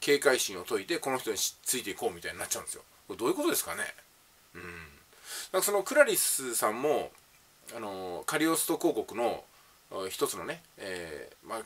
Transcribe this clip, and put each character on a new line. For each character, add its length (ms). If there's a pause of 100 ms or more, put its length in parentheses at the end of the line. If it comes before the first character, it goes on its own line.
警 180
戒 220
心 200
を 40
解 180
い 40
て、 120
こ 120
の 80
人 120
に 80
し-、 240
つ 140
い 60
て 80
い 40
こ 140
う 20
み 100
た 100
い 20
に 60
な 80
っ 20
ち 80
ゃ 40
う 20
ん 20
で 80
す 20
よ。 80 (260)
こ 60
れ 40
ど 80
う 20
い 40
う 20
こ 80
と 80
で 60
す 80
か 100
ね。 80 (720)
う 40
ん。 40
だ 40
か 100 (800)
ら 40
そ 100
の 100
ク 120
ラ 100
リ 120
ス 380
さ 160
ん 100
も、 320 (640)
あ 60
の、 460
カ 120
リ 80
オ 100
ス 100
ト 120
公 160
国 260
の、 240 (480)
あ、 160
一 180
つ 80
の 100
ね、 180 (140)
え 540 (140)
ー、 40
ま 80
あ、 100